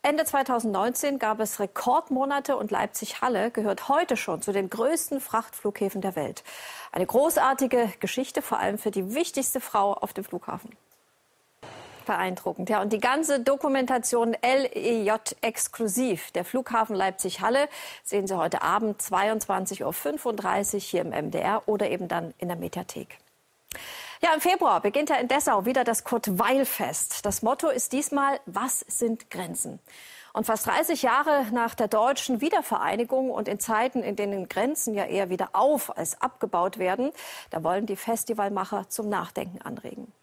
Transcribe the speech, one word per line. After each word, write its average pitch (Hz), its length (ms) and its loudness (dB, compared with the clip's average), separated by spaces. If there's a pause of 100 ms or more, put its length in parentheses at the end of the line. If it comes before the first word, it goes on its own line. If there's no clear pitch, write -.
Ende 302 240 2
zweitausendneunzehn 254 920 0
gab 214 200 0
es 214 200 -2
Rekordmonate 269 960 0
und 214 140 -2
Leipzig-Halle 226 800 0
gehört 208 380 -2
heute 285 280 4
schon 165 240 -4
zu 208 100 -2
den 190 200 0
größten 269 500 0
Frachtflughäfen 202 800 -2
der 190 140 -2
Welt. - 280 -4 (480)
Eine 180 140 2
großartige 254 920 4
Geschichte, 262 420 -2
vor - 160 -2
allem 202 220 0
für 214 100 -2
die 190 240 -2
wichtigste 277 480 -2
Frau 202 320 2
auf - 180 -4
dem 190 120 -6
Flughafen. - 480 -8 (1300)
Beeindruckend, 185 680 -2
ja. 208 100 4
Und 208 100 0
die 214 80 0
ganze 277 400 2
Dokumentation 254 1000 2
L 262 320 4
E 226 300 0
J 214 160 2 (220)
exklusiv, 226 920 -2
der 180 120 -2
Flughafen 226 520 0
Leipzig-Halle, 190 720 0 (340)
sehen 196 220 0
Sie 190 100 -2
heute 170 280 0
Abend 202 360 2
zweiundzwanzig 196 840 0
Uhr - 80 -2
fünfunddreißig 208 920 -2
hier 180 140 0
im - 100 -4
M 156 180 -4
D 165 80 -4
R 214 300 0
oder 208 240 0
eben 180 160 -4
dann 170 320 -4
in 180 80 -6
der 175 100 -4
Mediathek. - 600 -10 (1040)
Ja, 320 100 6
im 311 80 2
Februar 359 400 4
beginnt 302 300 2
ja 269 60 4
in 247 100 0
Dessau 254 380 4
wieder 254 180 4
das 226 200 0
Kurt-Weil-Fest. 220 1200 0
Das - 160 -2
Motto 285 260 2
ist 254 240 0
diesmal, 277 540 2
„Was 202 400 -2
sind 226 420 -2
Grenzen?“ 170 480 -6 (560)
Und 220 140 0
fast 220 180 0
dreißig 285 380 2
Jahre 277 480 4
nach 233 240 0
der 214 140 0
deutschen 240 520 2
Wiedervereinigung 262 880 0
und 214 180 -4
in 208 120 -2
Zeiten, 233 420 0
in 202 140 -4
denen 202 340 -4
Grenzen 240 460 -2
ja 196 100 0
eher 190 240 0
wieder 185 240 -2
auf- 262 420 2
als - 280 -6
abgebaut 202 560 -2
werden, 214 320 0 (400)
da 165 120 -4
wollen 185 220 0
die 202 120 -4
Festivalmacher 202 920 -2
zum 214 200 -4
Nachdenken 180 520 -6
anregen. - 500 -12 (120)